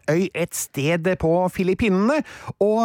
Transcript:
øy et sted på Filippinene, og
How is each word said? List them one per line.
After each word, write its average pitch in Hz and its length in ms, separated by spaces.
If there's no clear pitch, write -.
øy 180 140
et 170 160
sted 160 560
på 160 100
Filippinene, 196 640
og 214 260